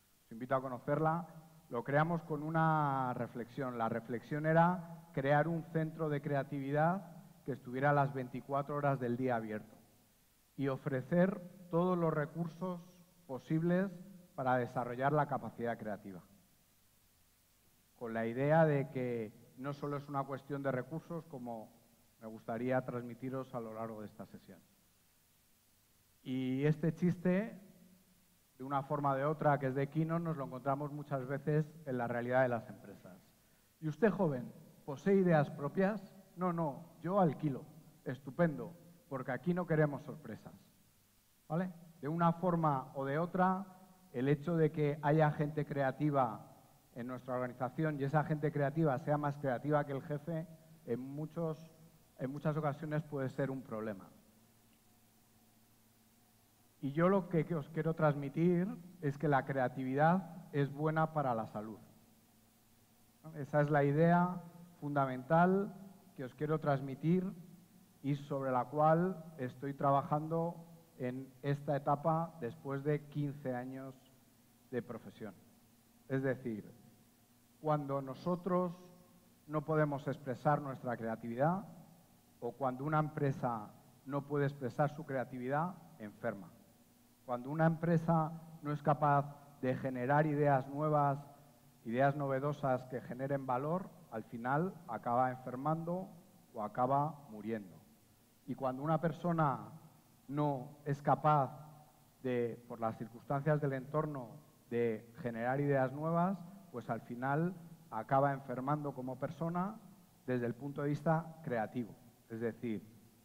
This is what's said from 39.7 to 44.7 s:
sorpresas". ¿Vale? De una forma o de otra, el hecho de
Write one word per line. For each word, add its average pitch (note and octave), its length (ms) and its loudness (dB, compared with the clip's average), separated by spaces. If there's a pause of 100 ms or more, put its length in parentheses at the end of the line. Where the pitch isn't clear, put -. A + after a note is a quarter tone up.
sorpresas". - 520 -12 (960)
¿Vale? F3+ 240 -2 (280)
De C3+ 80 -4
una E3 240 4
forma E3 640 2
o C3+ 100 -2
de C#3 140 0
otra, F#3 480 2 (460)
el B2+ 160 0
hecho D3 280 2
de D#3 160 6